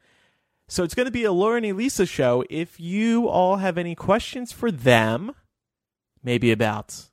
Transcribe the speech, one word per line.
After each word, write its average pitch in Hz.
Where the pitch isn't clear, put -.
So -
it's 170
gonna 247
be 240
a 208
Laura 214
and 226
Elisa 202
show. 127
If 165
you 220
all 185
have 190
any 170
questions 233
for 233
them, 123
maybe 120
about 107